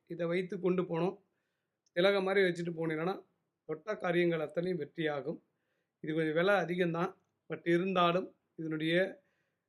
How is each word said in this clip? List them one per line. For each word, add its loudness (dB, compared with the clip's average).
இதை -6
வைத்து -4
கொண்டு 2
போனோம். -2
திலகம் 2
மாதிரி 4
வச்சுட்டு -4
போனீங்கன்னா, -4
தொட்ட -6
காரியங்கள் 2
அத்தனையும் -4
வெற்றியாகும். -4
இது -4
கொஞ்சம் 0
விலை 4
அதிகம்தான், 0
but -8
இருந்தாலும் 2
இதனுடைய, -2